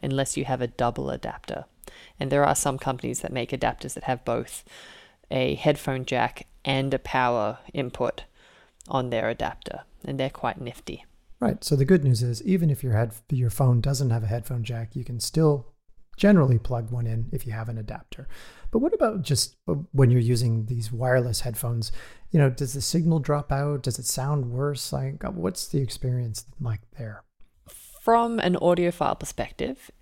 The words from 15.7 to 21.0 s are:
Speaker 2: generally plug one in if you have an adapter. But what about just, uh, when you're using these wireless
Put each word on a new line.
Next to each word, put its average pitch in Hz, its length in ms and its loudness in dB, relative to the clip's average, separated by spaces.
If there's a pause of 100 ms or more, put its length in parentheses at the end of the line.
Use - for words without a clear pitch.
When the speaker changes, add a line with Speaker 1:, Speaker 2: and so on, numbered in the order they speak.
Speaker 2:
generally 147 440 8
plug 117 320 -4
one 117 160 -2
in 113 240 -2
if 143 140 -4
you 110 60 -6
have 110 160 -6
an 113 100 -6
adapter. - 500 -10 (420)
But 226 80 4
what 320 160 2
about 214 280 2
just, - 340 0 (100)
uh, 170 80 2 (160)
when 131 220 6
you're 123 80 6
using 113 460 2
these 117 260 -4
wireless 123 480 2